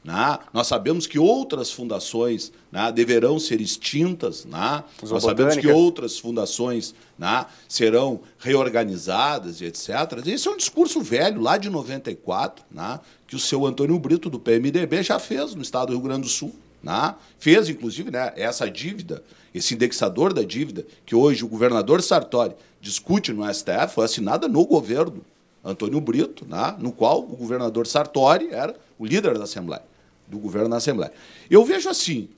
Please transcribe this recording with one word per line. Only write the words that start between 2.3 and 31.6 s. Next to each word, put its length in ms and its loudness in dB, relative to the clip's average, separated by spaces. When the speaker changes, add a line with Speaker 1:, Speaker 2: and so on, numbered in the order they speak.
Speaker 1:
né, 200 -2
deverão 480 4
ser 220 -2
extintas, 840 -4
né? 380 -4
Nós 200 -2
sabemos 320 4
que 60 -2
Speaker 2:
Zoobotânica. 140 6
Speaker 1:
outras 420 2
fundações, 800 -4
né, 260 0
serão 520 2
reorganizadas 1200 0
e 40 -8
et 120 -10
cetera. 500 -4
Esse 200 -2
é 40 0
um 60 -8
discurso 440 0
velho, 380 0
lá 180 2
de 120 -6
noventa 400 -6
e 60 -8
quatro, 560 -6
né, 280 -10
que 80 -12
o 40 -6
seu 240 0
Antônio 360 2
Brito, 280 0
do 120 -6
P 140 2
M 180 2
D 160 0
B, 160 0
já 160 0
fez 340 -4
no 80 -10
estado 280 -4
do 40 -2
Rio 80 -2
Grande 200 -4
do 80 -6
Sul. 240 -6
Né? 320 -2
Fez, 300 6
inclusive, 420 -8
né, 240 -4
essa 340 -4
dívida, 540 -10
esse 200 -2
indexador 580 0
da 120 -2
dívida, 420 -6
que 100 -2
hoje 280 4
o 40 -6
governador 560 4
Sartori 520 2
discute 540 -2
no 120 -4
S 180 -4
T 80 -2
F, 240 -2
foi 100 2
assinada 420 -2
no 180 4
governo 600 0
Antônio 340 -2
Brito, 480 -2
né, 320 -4
no 140 -6
qual 260 2
o 160 -8
governador 520 -2
Sartori 640 2
era 220 -6
o 80 -8
líder 320 0
da 60 -6
Assembleia, 380 -10
do 100 -14
governo 320 -2
na 80 0
Assembleia. 340 -2
Eu 160 10